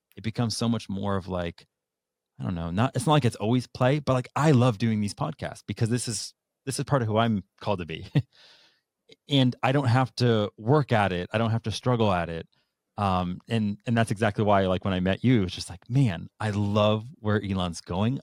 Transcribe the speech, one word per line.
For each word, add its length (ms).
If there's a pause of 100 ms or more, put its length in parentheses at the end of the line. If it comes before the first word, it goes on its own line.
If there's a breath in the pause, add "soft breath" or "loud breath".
(160)
It 80
becomes 320
so 140
much 200
more 260
of, 120
like, 380 (760)
I 40
don't 120
know, 140
not, 260
it's 120
not 60
like 120
it's 100
always 300
play, 320
but, 160
like, 220
I 160
love 260
doing 240
these 140
podcasts 500
because 240
this 180
is, 280 (300)
this 120
is 80
part 160
of 60
who 100
I'm 260 (160)
called 200
to 80
be. 260
<laughs> 80 (1080 soft breath)
And 340
I 80
don't 160
have 280
to 420
work 340
at 220
it. 180
I 60
don't 140
have 120
to 80
struggle 400
at 180
it. 160 (520)
Um, 500
and, 380
and 100
that's 160
exactly 320
why, 240
like, 160
when 100
I 60
met 240
you, 200
it's 120
just 140
like, 200
"Man, 380 (140)
I 80
love 560 (140)
where 220
Elon's 380
going. 440